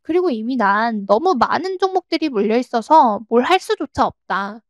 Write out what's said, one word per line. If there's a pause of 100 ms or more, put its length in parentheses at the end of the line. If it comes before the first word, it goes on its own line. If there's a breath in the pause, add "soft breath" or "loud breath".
그리고
이미
난
너무
많은
종목들이
몰려
있어서
뭘
할
수조차
없다.